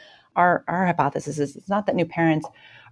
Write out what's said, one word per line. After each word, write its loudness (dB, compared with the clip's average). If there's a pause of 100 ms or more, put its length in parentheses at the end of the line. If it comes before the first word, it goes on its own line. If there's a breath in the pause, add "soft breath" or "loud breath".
(360 soft breath)
Our, 4
our 0
hypothesis -2
is -4
it's -16
not -2
that -2
new 2
parents 0 (440 loud breath)